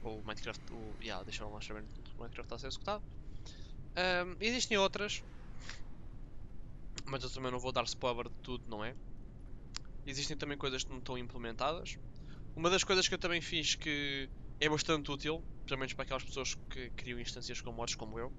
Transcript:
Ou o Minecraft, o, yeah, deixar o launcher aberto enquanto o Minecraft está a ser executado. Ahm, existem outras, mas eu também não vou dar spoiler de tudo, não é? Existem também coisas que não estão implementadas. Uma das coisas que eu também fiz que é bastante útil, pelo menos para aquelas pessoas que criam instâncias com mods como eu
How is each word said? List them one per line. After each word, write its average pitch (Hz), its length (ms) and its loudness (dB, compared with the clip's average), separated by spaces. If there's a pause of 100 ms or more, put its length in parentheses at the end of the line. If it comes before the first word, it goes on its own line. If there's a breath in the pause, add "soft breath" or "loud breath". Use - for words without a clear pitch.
Ou 110 160 -2
o 107 40 -6
Minecraft, 107 480 -4
o, 110 300 -6
yeah, 101 220 -2
deixar 107 220 -4
o 104 40 -4
launcher 107 260 -6
aberto 107 220 -6
enquanto - 160 -8
o - 60 -6
Minecraft 117 260 -6
está - 80 -4
a 117 60 -4
ser 135 80 -6
executado. 208 360 -2 (920 loud breath)
Ahm, 180 440 4
existem 226 380 6
outras, 196 460 4 (1800 loud breath)
mas 135 200 0
eu 131 60 -2
também 131 200 0
não 123 80 0
vou 127 140 0
dar 123 100 4
spoiler 120 460 2
de 113 80 -6
tudo, 123 320 -4
não 107 160 -2
é? 123 100 -2 (1120)
Existem 139 320 0
também 147 180 0
coisas 135 280 2
que - 60 -4
não 131 100 -4
estão 127 180 -2
implementadas. 120 800 0 (580 loud breath)
Uma 165 140 6
das 185 120 8
coisas 185 240 6
que 202 80 4
eu 175 40 0
também 170 240 4
fiz 156 320 2
que 143 560 0 (280)
é 151 100 8
bastante 151 420 4
útil, 147 340 0 (220)
pelo 135 140 2
menos 131 120 0
para 135 120 -2
aquelas 131 200 0
pessoas - 300 0
que - 360 -4
criam 123 300 -2
instâncias 120 400 -2
com 123 120 -4
mods 117 220 0
como 110 240 -4
eu 123 200 -2